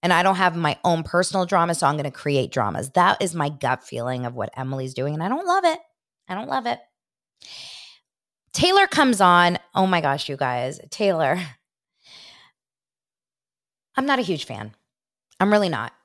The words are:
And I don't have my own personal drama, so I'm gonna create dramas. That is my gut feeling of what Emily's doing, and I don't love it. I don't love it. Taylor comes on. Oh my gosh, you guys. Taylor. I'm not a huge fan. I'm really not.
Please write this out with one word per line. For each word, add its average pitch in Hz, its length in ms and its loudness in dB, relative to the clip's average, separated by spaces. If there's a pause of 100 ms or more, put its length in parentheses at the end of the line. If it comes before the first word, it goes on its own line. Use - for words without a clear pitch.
And 180 80 2
I 170 100 4
don't 190 140 2
have 180 180 2
my 165 300 -2
own 165 180 0
personal 185 440 0
drama, 170 280 0
so 165 120 0
I'm 147 100 2
gonna 143 140 -6
create 143 420 -2
dramas. 123 380 -2
That 180 320 2
is 170 120 -4
my 147 140 -4
gut 131 340 -4
feeling 123 440 -6
of 120 80 -8
what 113 200 -6
Emily's 131 380 -8
doing, 139 220 -4
and 156 80 -6
I 180 60 -4
don't 277 180 -4
love 359 180 0
it. 330 160 0 (480)
I 180 60 -8
don't 214 140 -8
love 233 180 -2
it. 240 120 -4 (1700)
Taylor 381 340 4
comes 254 360 2
on. 175 360 6 (160)
Oh 190 120 2
my 180 160 0
gosh, 143 260 -2
you 139 80 -8
guys. 127 420 -4 (120)
Taylor. 170 500 0 (2500)
I'm 262 80 0
not 277 140 2
a 254 40 -2
huge 170 220 -4
fan. 107 300 -12 (680)
I'm 196 100 2
really 208 200 4
not. 117 220 -4 (120)